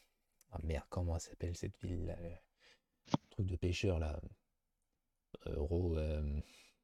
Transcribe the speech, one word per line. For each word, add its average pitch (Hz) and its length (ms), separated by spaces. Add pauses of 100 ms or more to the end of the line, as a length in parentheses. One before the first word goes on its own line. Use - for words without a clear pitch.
(520)
ah 85 100
merde, 80 260
comment 85 280
elle 82 40
s'appelle - 360
cette - 260
ville 87 240
là, 87 140
le 85 120 (960)
truc 95 160
de 90 100
pêcheur 87 420
là. 76 200 (1300)
Euh, 80 120
Ro-, 85 380
euh, 76 420 (440)